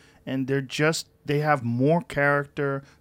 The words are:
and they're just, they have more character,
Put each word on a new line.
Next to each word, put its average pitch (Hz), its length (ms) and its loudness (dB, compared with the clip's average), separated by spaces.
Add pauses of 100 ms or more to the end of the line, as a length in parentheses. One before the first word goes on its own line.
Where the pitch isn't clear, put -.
(240)
and 131 220 -4
they're 135 160 0
just, 151 460 -2 (180)
they 143 140 -2
have 151 240 0
more 131 380 2
character, 143 840 -2 (180)